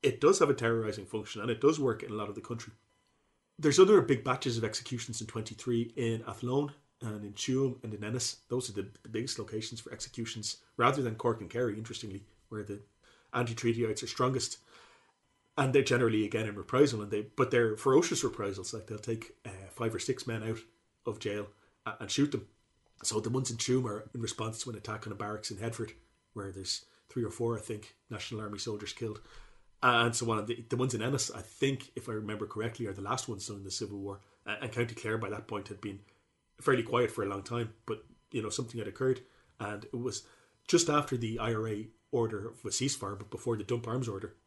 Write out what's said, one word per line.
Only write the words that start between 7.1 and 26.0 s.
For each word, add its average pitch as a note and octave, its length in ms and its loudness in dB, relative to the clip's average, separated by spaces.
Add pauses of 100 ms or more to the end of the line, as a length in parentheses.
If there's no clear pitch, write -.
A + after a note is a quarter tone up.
in G2+ 100 -10
Tuam C3 500 0
and A2 100 -6
in G2+ 100 -8
Ennis. A#2 340 -2 (120)
Those A2+ 200 -2
are G2+ 40 -10
the, G2 160 -4 (140)
the - 60 -18
biggest A#2+ 300 -4
locations A2 400 -6
for - 140 -12
executions, - 640 -6 (200)
rather C#3 240 4
than A2+ 140 0
Cork A2+ 260 0
and F2+ 80 -10
Kerry, A2+ 280 0
interestingly, A2 480 -10 (240)
where G#2+ 140 -8
the G2+ 180 -8 (520)
anti-treatyites A#2 720 0
are A#2 40 -8
strongest. B2 500 0 (1000)
And C3+ 160 4
they're C#3 100 8
generally, A2+ 420 4
again, A2 220 0
in G#2 80 -6
reprisal, A#2 460 4
and G2+ 100 -6
they, G#2 100 0
but A#2+ 280 0
they're A2+ 280 4
ferocious D#3 460 4
reprisals. G2+ 500 -4
Like, A2 140 -10
they'll G#2+ 100 -8
take, A2+ 480 -6
uh, F#2+ 260 -12
five A2+ 240 -2
or - 40 -2
six - 280 -2
men A2+ 160 -4
out A2 160 -4 (460)
of A2 140 -4
jail G#2 280 -4 (380)
a-, A2 140 -8
and G#2 120 -6
shoot C#3+ 200 4
them. G2 160 -4 (560)
So G#2+ 160 0
the A2 100 -2
ones B2+ 220 0
in A2+ 60 -6
Tuam B2+ 280 2
are G#2+ 280 -6
in A#2+ 80 -6
response A2+ 380 -4
to B2 100 -8
an A2 80 -8
attack G#2+ 280 -8
on G#2 80 -8
a - 20 -8
barracks G#2+ 360 -6
in F#2 60 -10
Headford, A2+ 360 -4 (400)